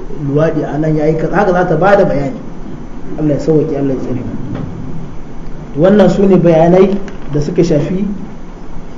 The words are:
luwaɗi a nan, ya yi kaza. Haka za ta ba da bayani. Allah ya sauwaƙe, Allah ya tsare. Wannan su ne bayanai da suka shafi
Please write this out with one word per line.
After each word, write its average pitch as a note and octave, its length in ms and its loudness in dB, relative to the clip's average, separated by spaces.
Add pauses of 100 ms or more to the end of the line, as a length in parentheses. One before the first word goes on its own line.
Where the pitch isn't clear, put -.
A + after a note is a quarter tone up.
(280)
luwaɗi D3+ 360 0
a C#3+ 140 -4
nan, D#3 180 0
ya D#3 100 0
yi D#3+ 100 2
kaza. - 200 -2
Haka G3 160 2
za F3+ 140 2
ta D#3+ 100 0
ba F#3+ 200 4
da G3 80 4
bayani. - 340 -2 (800)
Allah D3+ 160 0
ya - 60 -2
sauwaƙe, D3 360 0
Allah C3+ 160 -2
ya B2+ 80 -4
tsare. A#2+ 220 -4 (1500)
Wannan F#3+ 320 6
su G#3 180 2
ne F#3+ 100 6
bayanai E3+ 600 6 (360)
da D3 80 0
suka F3 240 0
shafi E3 400 0 (920)